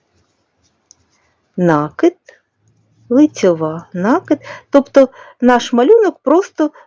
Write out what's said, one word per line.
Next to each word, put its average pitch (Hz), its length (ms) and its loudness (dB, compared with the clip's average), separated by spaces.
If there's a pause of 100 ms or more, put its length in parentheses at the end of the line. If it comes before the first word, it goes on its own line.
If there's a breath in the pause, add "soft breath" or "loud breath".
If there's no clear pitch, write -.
(1600)
Накид, 165 600 -2 (920)
лицьова, 175 840 -2
накид. 233 480 -4 (300 loud breath)
Тобто 269 380 2 (320 loud breath)
наш 240 320 0
малюнок 349 460 2
просто 311 520 -2 (160 soft breath)